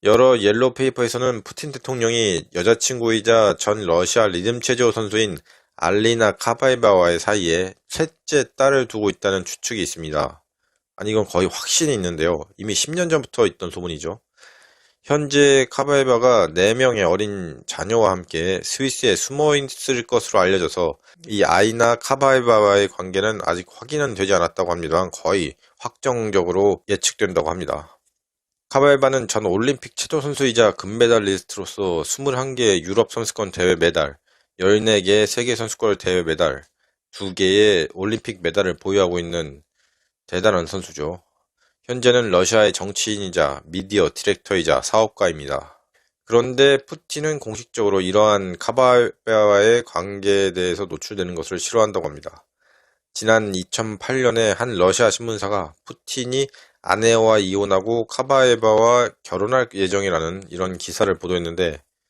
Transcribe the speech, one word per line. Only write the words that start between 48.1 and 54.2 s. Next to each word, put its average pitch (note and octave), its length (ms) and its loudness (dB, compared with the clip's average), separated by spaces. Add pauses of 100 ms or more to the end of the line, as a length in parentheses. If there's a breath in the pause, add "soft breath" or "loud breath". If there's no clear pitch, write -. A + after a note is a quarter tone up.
카바에바와의 A#2 1300 2
관계에 G2 680 0
대해서 F2+ 340 -4
노출되는 F2+ 480 -8
것을 E2 240 -8
싫어한다고 G2+ 480 0
합니다. - 400 -12 (720)
지난 G#2+ 400 0
이천팔 A2 640 -6